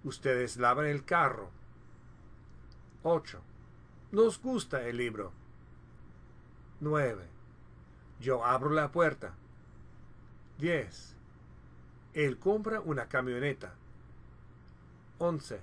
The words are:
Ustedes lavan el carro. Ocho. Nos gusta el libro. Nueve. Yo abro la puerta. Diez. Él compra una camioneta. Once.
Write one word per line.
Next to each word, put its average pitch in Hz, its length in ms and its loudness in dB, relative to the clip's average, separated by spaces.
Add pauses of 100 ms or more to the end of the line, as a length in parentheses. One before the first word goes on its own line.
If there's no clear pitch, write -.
Ustedes 123 540 0
lavan 123 300 6
el 147 180 0
carro. 131 460 4 (1500)
Ocho. 156 400 2 (720)
Nos 220 280 6
gusta 165 460 -2
el 120 100 -2
libro. 107 360 -2 (1500)
Nueve. 135 480 2 (920)
Yo 123 240 2
abro 127 260 4
la 151 220 4
puerta. 156 420 2 (1200)
Diez. 151 580 0 (960)
Él 143 260 2
compra 214 420 2
una 135 280 -2
camioneta. 127 680 -2 (1400)
Once. 147 440 0